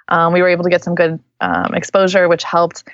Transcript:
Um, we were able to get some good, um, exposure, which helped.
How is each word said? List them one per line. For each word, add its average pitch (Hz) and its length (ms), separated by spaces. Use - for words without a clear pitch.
Um, 170 240
we 180 80
were 180 80
able 175 140
to 180 60
get 175 140
some 175 120
good, 165 240
um, 90 320
exposure, 185 540
which 170 160
helped. 170 400